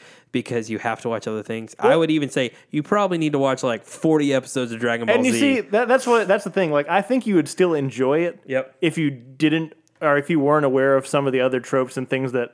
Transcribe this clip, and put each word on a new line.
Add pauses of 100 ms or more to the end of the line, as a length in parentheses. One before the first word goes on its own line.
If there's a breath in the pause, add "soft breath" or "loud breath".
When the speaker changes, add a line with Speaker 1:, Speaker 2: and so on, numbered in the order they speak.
(320 loud breath)
Speaker 1:
because
you
have
to
watch
other
things.
Speaker 2:
Well
Speaker 1:
I
would
even
say (180 loud breath)
you
probably
need
to
watch,
like,
forty
episodes
of
Dragon
Ball
Speaker 2:
And
you
Speaker 1:
Z.
Speaker 2:
see,
that,
that's
what,
that's
the
thing.
Like,
I
think
you
would
still
enjoy
it
Speaker 1:
Yep.
Speaker 2:
if
you
didn't, (260)
or
if
you
weren't
aware
of
some
of
the
other
tropes
and
things
that